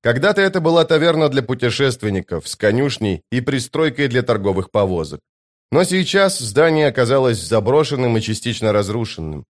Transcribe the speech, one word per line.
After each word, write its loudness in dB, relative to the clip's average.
Когда-то 2
это 0
была 4
таверна 2
для 0
путешественников -2
с -10
конюшней 0
и -2
пристройкой -2
для 0
торговых -2
повозок. -2
Но 2
сейчас 0
здание 2
оказалось 0
заброшенным 0
и 0
частично -4
разрушенным. -4